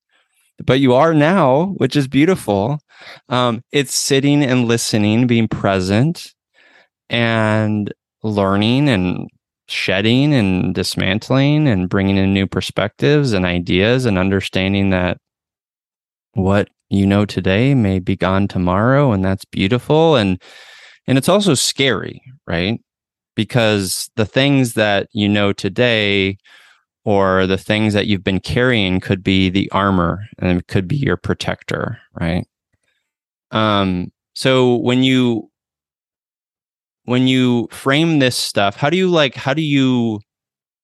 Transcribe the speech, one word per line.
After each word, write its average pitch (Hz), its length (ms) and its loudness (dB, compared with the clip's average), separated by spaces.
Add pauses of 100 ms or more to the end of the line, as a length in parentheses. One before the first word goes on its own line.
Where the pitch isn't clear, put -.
(640)
but 131 160 2
you 127 140 4
are 160 200 4
now, 160 640 2
which - 200 -2
is 135 120 0
beautiful. 135 720 0 (480)
Um, 123 340 -2 (100)
it's 139 220 -2
sitting 143 480 2
and 127 240 0
listening, 113 600 0
being 117 220 2
present 101 840 -2 (800)
and 110 840 0 (300)
learning 107 680 0
and 92 400 -2 (400)
shedding 117 680 0
and 95 400 0
dismantling 131 920 0
and 92 200 0
bringing 98 300 0
in 98 160 2
new 98 120 0
perspectives 139 840 -2
and 92 140 0
ideas 90 580 0
and 101 140 0
understanding 98 720 0
that 90 260 -2 (1160)
what 95 340 0 (220)
you 98 160 2
know 101 180 2
today 98 500 0
may 98 240 2
be 92 180 -4
gone 95 320 0
tomorrow, 110 640 2
and 95 120 0
that's 95 220 -2
beautiful. 147 720 0
And, 98 240 0 (680)
and 127 100 2
it's 135 120 -2
also 196 260 2
scary, 98 680 -2 (260)
right? 90 340 -4 (560)
Because 107 800 -2
the 110 100 0
things 131 480 0
that 104 380 0
you 104 160 0
know 101 240 2
today 101 840 -2 (680)
or 95 420 2
the 92 120 0
things 107 360 0
that 101 120 0
you've 98 180 -2
been 95 160 -2
carrying 107 600 0
could 95 220 -4
be 95 260 2
the 95 240 -2
armor 98 520 0 (140)
and 90 200 0
it - 100 -10
could 95 200 -2
be 78 80 -4
your 73 200 -2
protector, - 840 -6 (220)
right? 85 260 -4 (1040)
Um, 101 600 -2 (220)
so 127 420 2
when 123 280 0
you, 127 460 0 (1500)
when 127 240 0
you 123 420 0
frame 151 500 0
this 127 160 2
stuff, 101 400 -2
how 143 120 -2
do 165 80 0
you, 185 120 0
like, 151 260 0
how - 180 -4
do 160 100 -2
you 127 580 0 (640)